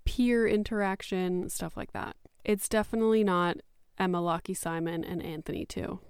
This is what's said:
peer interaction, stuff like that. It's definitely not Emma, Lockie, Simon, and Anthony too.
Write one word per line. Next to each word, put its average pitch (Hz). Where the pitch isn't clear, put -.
peer 240
interaction, 190
stuff -
like -
that. -
It's 208
definitely 220
not 175
Emma, 180
Lockie, 170
Simon, 165
and 175
Anthony -
too. -